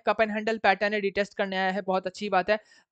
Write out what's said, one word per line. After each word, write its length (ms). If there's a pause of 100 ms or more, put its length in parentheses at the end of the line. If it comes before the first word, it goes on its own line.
cup 120
and 100
handle 280
pattern 340
है, 60
रिटेस्ट 380
करने 200
आया 140
है, 100
बहुत 260
अच्छी 220
बात 200
है। 100 (320)